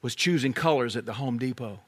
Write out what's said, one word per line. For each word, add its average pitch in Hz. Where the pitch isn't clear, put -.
was 120
choosing 139
colors 131
at 117
the 113
Home 123
Depot 120